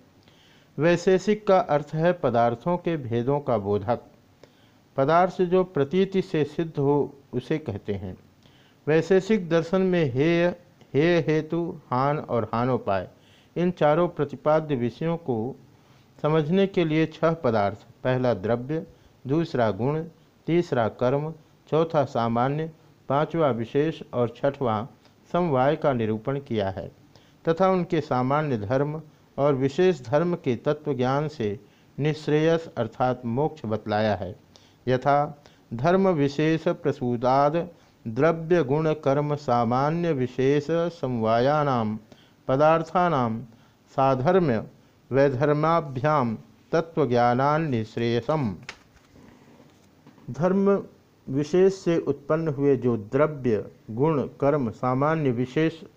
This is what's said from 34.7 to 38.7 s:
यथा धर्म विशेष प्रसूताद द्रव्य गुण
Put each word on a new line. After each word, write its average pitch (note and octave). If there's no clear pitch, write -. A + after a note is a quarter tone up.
यथा C#3+
धर्म F3
विशेष D#3
प्रसूताद C3+
द्रव्य D#3+
गुण D#3